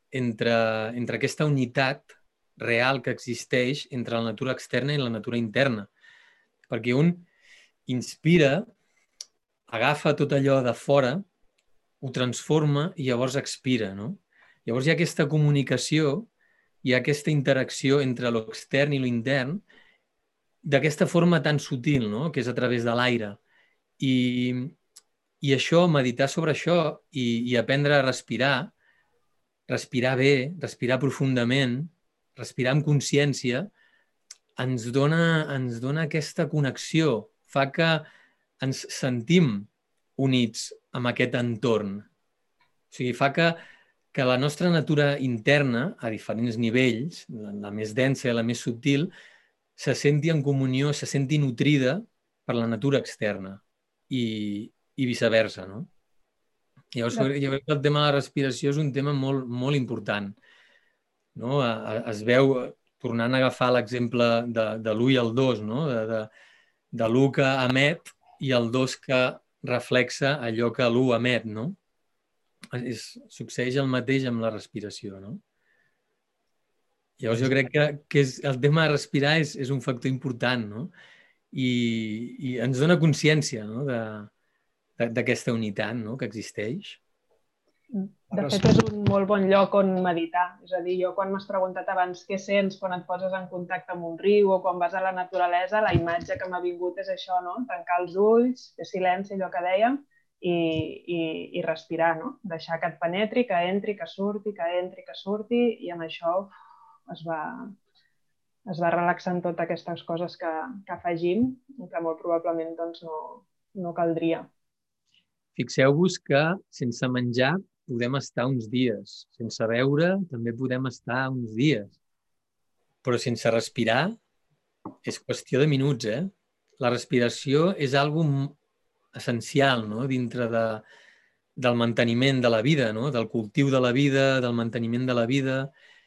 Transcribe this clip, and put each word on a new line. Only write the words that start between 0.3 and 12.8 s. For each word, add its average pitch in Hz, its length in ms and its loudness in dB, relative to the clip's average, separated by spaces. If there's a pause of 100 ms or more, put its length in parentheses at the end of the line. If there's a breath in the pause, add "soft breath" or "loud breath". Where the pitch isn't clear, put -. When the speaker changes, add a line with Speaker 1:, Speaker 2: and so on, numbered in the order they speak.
Speaker 1:
entre 120 240 -4
aquesta 139 260 0
unitat 135 680 0 (420)
real 120 460 2
que 127 100 -2
existeix 123 800 -2
entre 117 220 -4
la 117 160 -2
natura 131 240 -4
externa 135 400 -4
i 143 40 0
la 123 120 -2
natura 117 260 -4
interna. 113 480 0 (840 soft breath)
Perquè 120 280 0
un 165 160 6 (760 soft breath)
inspira, 151 760 2 (1040)
agafa 143 480 2
tot 143 160 0
allò 135 320 4
de 120 100 0
fora, 135 380 2 (880)
ho 139 100 -8
transforma 143 840 0